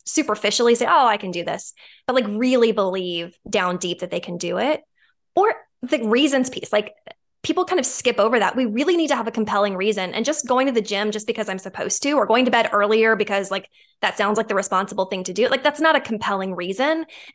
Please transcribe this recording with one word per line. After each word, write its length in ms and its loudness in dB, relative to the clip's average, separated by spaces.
superficially 680 2
say, 140 0
"Oh, 180 6
I 100 4
can 140 -8
do 140 -6
this," 280 -6
but, 80 0
like, 140 2
really 440 2
believe 640 -4
down 300 0
deep 220 -4
that 100 -8
they 100 -4
can 160 -10
do 220 -4
it. 240 -2
Or 200 2
the 200 -2
reasons 460 2
piece, 240 -8
like, 220 -2
people 240 -2
kind 120 0
of 60 0
skip 340 2
over 200 4
that. 180 0
We 80 2
really 320 0
need 120 0
to 80 0
have 100 -4
a 40 -2
compelling 460 0
reason. 380 -2
And 100 -4
just 240 -2
going 180 2
to 60 2
the 80 2
gym 300 -2
just 160 -6
because 240 -4
I'm 80 -6
supposed 460 -6
to, 80 0
or 120 2
going 220 4
to 40 2
bed 220 2
earlier 440 4
because, 340 -2
like, 180 -6
that 160 0
sounds 220 0
like 100 -2
the 60 -4
responsible 500 -2
thing 200 -6
to 100 -8
do, 140 2
like, 140 0
that's 180 -2
not 140 4
a 60 0
compelling 540 -4
reason. 500 -2